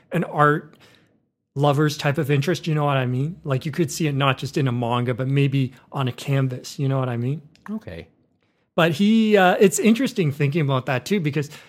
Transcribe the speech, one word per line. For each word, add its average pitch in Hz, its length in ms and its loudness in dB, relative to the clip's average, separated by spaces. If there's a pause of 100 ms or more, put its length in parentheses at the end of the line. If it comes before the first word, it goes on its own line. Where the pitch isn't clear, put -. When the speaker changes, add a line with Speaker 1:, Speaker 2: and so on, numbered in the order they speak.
(140)
Speaker 1:
an 180 120 -2
art 147 480 2 (840)
lover's 143 420 2
type 143 200 -2
of 147 120 -2
interest, 147 380 0
you 156 80 0
know 151 100 0
what 139 120 0
I 127 80 0
mean? 131 380 -4
Like, 131 220 -4
you 156 60 -6
could 156 200 -2
see 160 160 -4
it 143 60 -2
not 135 240 0
just - 200 -10
in 139 100 2
a 123 40 0
manga, 120 420 -2
but 131 140 -4
maybe 139 460 0 (180)
on 135 160 -2
a 120 40 -2
canvas, 135 680 -4
you 139 100 -2
know 135 120 0
what 127 100 -2
I 120 80 -4
mean? 135 240 -4 (280)
Speaker 2:
Okay. 92 380 -12 (680)
Speaker 1:
But 170 160 4
he, 214 460 4
uh, 185 220 6
it's 196 200 4
interesting 226 520 2
thinking 147 300 0
about 135 240 0
that 127 200 -2
too, 208 140 0
because 147 300 -4 (200)